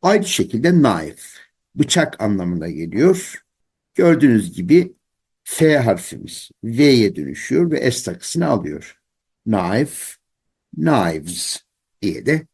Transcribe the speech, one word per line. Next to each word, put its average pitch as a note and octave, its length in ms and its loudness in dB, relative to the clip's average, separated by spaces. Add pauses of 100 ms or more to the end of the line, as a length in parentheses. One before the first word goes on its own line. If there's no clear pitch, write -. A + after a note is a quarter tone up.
Aynı G3 220 4
şekilde B2 460 0
knife, G#2+ 520 2 (520)
bıçak - 460 0
anlamına F2 500 -4
geliyor. F#2+ 720 -2 (500)
Gördüğünüz B2+ 580 4
gibi E3 420 2 (500)
F D#3 340 2
harfimiz - 720 -4 (140)
V'ye A#2 520 4
dönüşüyor B2 540 -2
ve C3 200 0
S - 140 -6
takısını E3 420 -6
alıyor. F2 540 -4 (440)
Knife, G#2+ 720 -4 (580)
knives F2+ 880 -2 (380)
diye F#2 240 -4
de D#3 280 -2